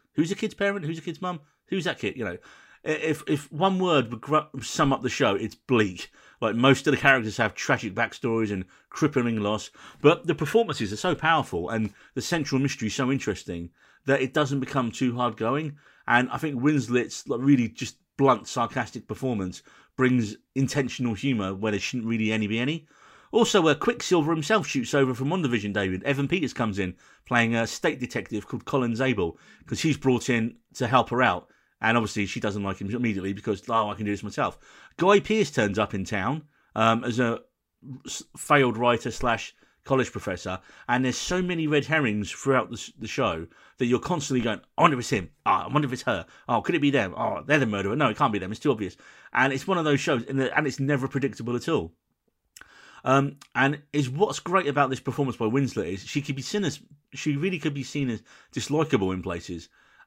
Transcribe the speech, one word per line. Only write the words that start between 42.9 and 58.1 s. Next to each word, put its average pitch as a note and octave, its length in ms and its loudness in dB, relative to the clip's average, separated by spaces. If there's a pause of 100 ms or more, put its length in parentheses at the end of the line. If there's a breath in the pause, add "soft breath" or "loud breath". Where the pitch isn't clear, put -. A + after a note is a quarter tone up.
the A2+ 120 -10
show E2+ 400 -2 (300 soft breath)
that B2+ 80 0
you're A#2+ 120 4
constantly C#3+ 420 -2
going, A2 200 -2 (180)
"I - 40 0
wonder D#3+ 140 6
if B2 40 -2
it's A#2 100 -8
him. F#2+ 200 -2 (140)
Oh, G#2 60 2
I E2+ 160 2
wonder C#3+ 220 0
if A#2 40 -10
it's B2 100 -6
her. F#2+ 220 -2 (240 soft breath)
Oh, A#2 140 2
could F3 140 0
it D3+ 60 -2
be C#3+ 80 4
them? A2 260 0
Oh, F#2+ 280 -4
they're D3+ 140 2
the C3 80 2
murderer. G2+ 300 -2
No, C#3+ 140 2
it G#2+ 60 -4
can't C3 160 2
be G#2 60 0
them. F#2 140 -6
It's G#2+ 80 -10
too D3+ 100 2
obvious." G#2 260 -4 (360 loud breath)
And C3 200 2
it's - 140 -6
one F#3+ 120 0
of D#3+ 60 0
those D3 140 4
shows, C3+ 280 0
and, C3+ 120 -4
the, C3 180 0
and D3+ 120 2
it's - 100 -6
never C3+ 300 0
predictable B2 480 -4
at A#2+ 120 -6
all. G#2 260 -2 (1080 loud breath)
Um, C#3 340 2 (180)
and C#3 260 2 (100)
is D3 160 0
what's C#3+ 300 0
great F3 300 0
about C#3 220 2
this B2+ 100 -4
performance C3 360 -2
by A2+ 100 0
Winslet A#2 480 0
is F#2+ 120 -8
she D3 160 -4
could C#3+ 140 -6
be C#3 60 -8
seen G#3 220 -2
as, D#3 140 -2 (340)
she C#3+ 240 -2
really F3+ 220 -2
could D3 160 -4
be C#3+ 80 -6
seen C#3 260 -4
as A2+ 140 -4 (320 soft breath)